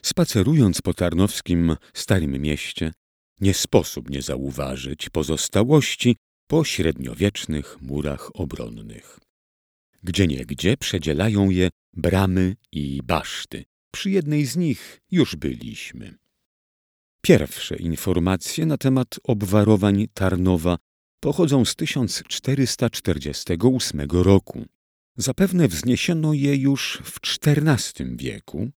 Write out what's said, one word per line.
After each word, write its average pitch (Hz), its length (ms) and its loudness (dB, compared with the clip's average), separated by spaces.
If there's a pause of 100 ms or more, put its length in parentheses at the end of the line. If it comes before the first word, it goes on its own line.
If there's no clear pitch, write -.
Spacerując 117 800 2
po 87 120 -2
tarnowskim 85 800 0 (180)
Starym 82 360 0
Mieście, 76 640 -6 (480)
nie 95 140 4
sposób - 560 0
nie 67 120 -6
zauważyć 67 840 -8
pozostałości 110 1080 2 (300)
po 160 180 2
średniowiecznych 78 1160 -4
murach 71 520 -6
obronnych. 57 880 -12 (800)
Gdzieniegdzie 85 760 0
przedzielają 95 760 0
je 90 200 2 (260)
bramy 92 600 2 (160)
i 69 300 -6
baszty. - 640 -6 (260)
Przy - 200 -6
jednej 151 360 0
z 120 100 -6
nich 165 440 -4 (100)
już 156 260 2
byliśmy. 60 840 -10 (1000)
Pierwsze - 560 2
informacje 90 920 -2
na 151 120 0
temat 131 460 0
obwarowań 104 880 4
Tarnowa 90 640 2 (420)
pochodzą 143 440 2
z - 120 -4
tysiąc - 520 -4
czterysta 131 640 -2
czterdziestego 82 800 -2
ósmego 87 540 0
roku. 95 440 4 (500)
Zapewne 170 520 2
wzniesiono 151 640 0
je 139 240 2
już 139 480 -2
w - 160 -16
czternastym 143 960 0
wieku 73 640 -8